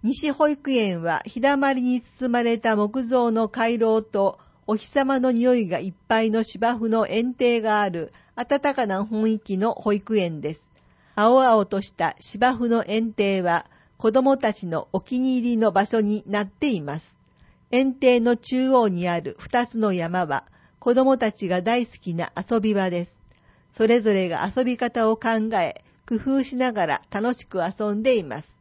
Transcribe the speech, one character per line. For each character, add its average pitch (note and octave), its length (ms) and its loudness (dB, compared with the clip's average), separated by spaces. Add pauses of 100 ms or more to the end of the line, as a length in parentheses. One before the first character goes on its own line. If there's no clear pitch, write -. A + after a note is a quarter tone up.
西 C#4 280 -2
保 D4+ 160 2
育 C#4+ 240 -2
園 G3 320 -2
は E3 220 -2
日 - 160 -10
だ C#4 160 4
ま C#4 160 2
り B3+ 80 -2
に B3 180 0
包 B3+ 300 -8
ま A#3+ 120 2
れ A#3 160 0
た A3+ 200 0
木 G#3 260 -2
造 A#3+ 280 2
の A3 180 0
回 A#3 280 -2
廊 A3 240 2
と G3 380 -2 (280)
お G#3+ 100 0
日 - 100 -8
様 C4+ 320 0
の B3+ 120 2
匂 A#3+ 240 2
い A3+ 120 0
が E3 120 -2
い F#3+ 100 -8
っ F3 40 -12 (140)
ぱ A3+ 140 2
い A3+ 100 0
の A3+ 120 0
芝 A#3 320 -2
生 A3+ 120 -4
の A3 220 2
園 A#3+ 280 -2
庭 A#3+ 220 2
が G#3+ 220 0
あ G3+ 80 0
る E3+ 240 -8 (240)
温 C#4 360 0
か B3+ 140 -2
な G3 160 -2
雰 G#3+ 240 -2
囲 A3 100 0
気 G3 200 -6
の G#3+ 160 0
保 - 180 -4
育 G#3 260 -2
園 E3+ 220 -2
で D3 140 -6
す。 - 180 -20 (460)
青 A#3+ 260 6
々 A3 220 4
と F#3+ 160 -4
し - 100 -10
た - 260 -4
芝 B3 360 0
生 A#3 160 -2
の A#3 160 2
園 A3 320 -2
庭 G3 260 0
は E3+ 220 0 (320)
子 A3 140 2
ど B3+ 120 4
も C4+ 140 4
た A3+ 160 0
ち - 120 -10
の E3 280 -4
お F#3+ 80 -2
気 B3+ 180 -4
に B3+ 200 0
入 A#3+ 100 -2
り A#3+ 80 0
の A3 160 2
場 G3 120 4
所 A3+ 140 0
に G#3 260 -2
な G#3 180 -4
っ - 20 -6
て C4+ 260 -4
い F#3 100 -2
ま C#3+ 180 -8
す。 - 180 -20 (520)
園 C4 320 0
庭 B3 200 6
の A#3+ 160 2
中 C4 340 -2
央 B3 160 4
に F3+ 220 -2
あ E3+ 100 -2
る C#3+ 200 -10
二 A#3+ 280 -2
つ A#3 100 -10
の G#3+ 140 2
山 F3 340 -2
は C#3 200 -4 (340)
子 - 140 2
ど B3+ 100 4
も C4+ 140 4
た A3 160 0
ち G3 160 -6
が F3+ 120 0
大 A3+ 240 0
好 - 120 -20
き - 160 -8
な E3 240 -4
遊 A3 240 -2
び G#3+ 120 2
場 F#3+ 160 0
で F3 140 -4
す。 - 160 -16 (540)
そ A3+ 140 0
れ A#3 140 4
ぞ G#3 120 2
れ F#3+ 160 0
が E3 240 -4
遊 B3+ 120 0
び A#3+ 120 -2
方 A#3 320 0
を A3 80 0
考 A3 380 -2
え、 E3+ 280 -2 (220)
工 A#3 100 -4
夫 C4+ 280 0
し C4 140 -8
な B3+ 160 0
が G3+ 120 0
ら D3+ 240 -2
楽 A3 240 -2
し - 120 -10
く F#3 180 -6
遊 G3+ 300 -4
ん G#3+ 100 -4
で B3+ 140 2
い F#3+ 60 -2
ま C#3 180 -10
す。 - 200 -20